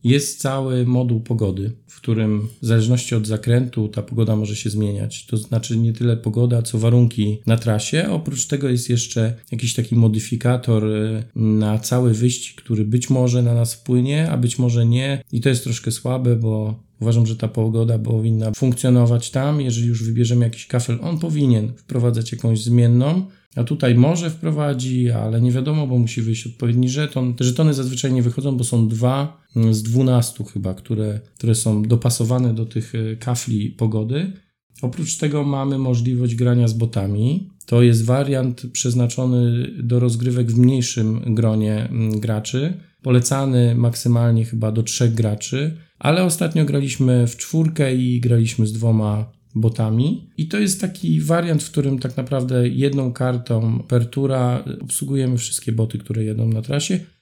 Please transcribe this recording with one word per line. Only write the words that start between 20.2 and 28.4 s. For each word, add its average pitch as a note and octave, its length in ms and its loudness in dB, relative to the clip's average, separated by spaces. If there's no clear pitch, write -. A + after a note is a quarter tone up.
jakiś A2+ 220 -4
kafel, A#2+ 360 -2
on E3 160 -4
powinien C#3+ 580 2
wprowadzać A#2 560 -2
jakąś A2+ 300 0
zmienną. B2 640 4
A A#2+ 80 0
tutaj C3 300 0
może D#3+ 360 4
wprowadzi, C3 800 -2
ale A2+ 300 0
nie B2 120 4
wiadomo, D3 340 0
bo B2+ 120 2
musi A#2 240 0
wyjść A2+ 240 -2
odpowiedni A#2+ 420 0
żeton. C3 460 -2
Te B2 100 -2
żetony C#3+ 300 2
zazwyczaj C3 380 -2
nie B2+ 100 2
wychodzą, C3 340 -2